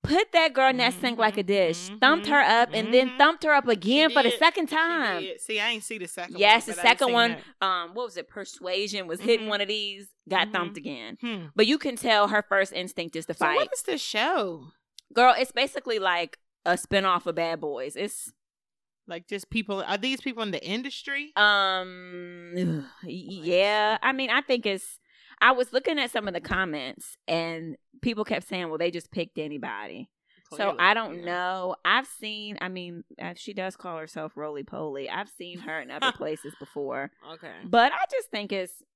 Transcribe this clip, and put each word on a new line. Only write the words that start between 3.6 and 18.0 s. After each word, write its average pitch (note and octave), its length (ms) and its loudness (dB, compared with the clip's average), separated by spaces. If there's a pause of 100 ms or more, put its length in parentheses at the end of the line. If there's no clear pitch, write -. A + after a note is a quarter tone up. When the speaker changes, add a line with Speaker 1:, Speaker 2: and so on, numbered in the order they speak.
Speaker 1:
again A#3 420 4
Speaker 2:
She B3 60 0
Speaker 1:
for C#4 80 6
the A#3 60 4
Speaker 2:
did. A#3+ 100 -2
Speaker 1:
second E4 300 4
Speaker 2:
She D4 60 -4
Speaker 1:
time. D#4 480 0
Speaker 2:
did. F#3+ 180 -10
See, A3 180 -4
I G#3+ 120 0
ain't A3 120 -6
see A3 140 -8
the F3+ 100 -8
second F3 320 -10
Speaker 1:
Yes, G#3+ 280 8
Speaker 2:
one, G#3 80 -4
Speaker 1:
the F3 60 -6
Speaker 2:
but - 40 2
I A#3 40 8
Speaker 1:
second B3 180 6
Speaker 2:
seen A#3+ 60 2
Speaker 1:
one, A#3 180 6 (280)
Speaker 2:
that. G3 60 0
Speaker 1:
um, F3 280 -2
what A#3+ 120 -6
was F#3+ 120 -12
it? D#3+ 120 -10
Persuasion F#3+ 760 -6
was D#3+ 120 -6
hitting A#3 220 2
Speaker 2:
Mm-hmm. G#3+ 80 -6
Speaker 1:
one G#3 120 0
of G3 60 -2
these, G3+ 420 -6 (180)
got F#3 200 2
Speaker 2:
Mm-hmm. G#3+ 60 -12
Speaker 1:
thumped F#3+ 240 -2
again. C3 440 -12
Speaker 2:
Hmm. G#3+ 320 -8
Speaker 1:
But G#3+ 140 6
you D4 100 4
can C4 200 -4
tell G#3+ 320 4
her G#3 120 2
first G3 320 0
instinct E3+ 440 -8
is D#3+ 100 -8
to E3 60 -6
Speaker 2:
So - 120 0
Speaker 1:
fight. D4+ 120 4
Speaker 2:
what D5+ 160 0
is - 100 -6
this E4 180 -4
show? G#3+ 680 -2 (420)
Speaker 1:
Girl, B3 240 8
it's B3+ 140 -2
basically C4 480 -2
like F3 400 -2 (260)
a F3 80 2
spinoff F#3+ 520 0
of E3+ 100 -4
Bad E3 260 -2
Boys. C#3+ 360 -6
It's - 340 -8 (720)